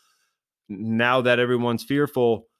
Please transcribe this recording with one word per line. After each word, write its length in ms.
N-, 280
now 240
that 180
everyone's 440
fearful 640